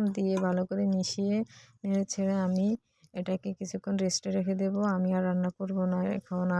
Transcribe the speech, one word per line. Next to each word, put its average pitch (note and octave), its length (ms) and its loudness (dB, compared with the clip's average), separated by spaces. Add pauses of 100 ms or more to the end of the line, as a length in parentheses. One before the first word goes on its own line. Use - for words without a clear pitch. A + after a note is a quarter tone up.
(160)
দিয়ে F#3+ 200 0 (120)
ভালো F3+ 220 2
করে G3 140 -2 (120)
মিশিয়ে G3 420 0 (440)
নেড়ে G3 220 0 (100)
ছেড়ে G3 220 0 (120)
আমি F#3 200 2 (520)
এটাকে F#3 300 -4 (100)
কিছুক্ষণ G3 440 -4
রেস্টে F#3 340 0
রেখে F#3+ 240 0
দেব। G3 140 0 (200)
আমি F#3 220 2
আর F#3 120 2
রান্না F3+ 200 0 (100)
করব F#3+ 180 -4 (140)
না, F3+ 80 0 (200)
এখন F3+ 280 -2 (120)